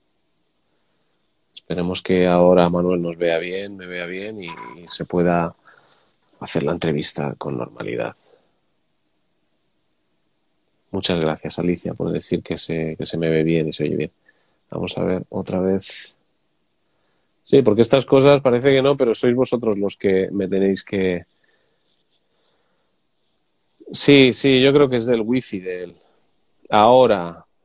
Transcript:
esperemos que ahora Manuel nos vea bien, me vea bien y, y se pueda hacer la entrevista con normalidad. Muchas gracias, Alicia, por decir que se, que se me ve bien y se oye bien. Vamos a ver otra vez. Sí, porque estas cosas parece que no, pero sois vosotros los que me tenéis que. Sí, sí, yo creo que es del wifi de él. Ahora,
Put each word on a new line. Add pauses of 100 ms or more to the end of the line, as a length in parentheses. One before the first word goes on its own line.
(1500)
esperemos
que
ahora
Manuel
nos
vea
bien,
me
vea
bien
y, (300)
y
se
pueda (840)
hacer
la
entrevista
con
normalidad. (2750)
Muchas
gracias,
Alicia,
por
decir
que
se,
que
se
me
ve
bien
y
se
oye
bien. (580)
Vamos
a
ver
otra
vez. (1300)
Sí,
porque
estas
cosas
parece
que
no,
pero
sois
vosotros
los
que
me
tenéis
que. (2750)
Sí,
sí,
yo
creo
que
es
del
wifi
de
él. (720)
Ahora, (180)